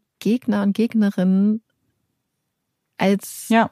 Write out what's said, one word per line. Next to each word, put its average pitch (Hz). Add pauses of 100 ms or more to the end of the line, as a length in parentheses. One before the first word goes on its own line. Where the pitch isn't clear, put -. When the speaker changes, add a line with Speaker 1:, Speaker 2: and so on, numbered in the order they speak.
(200)
Speaker 1:
Gegner 208
und 202
Gegnerinnen 202 (1400)
als, -
Speaker 2:
Ja. 226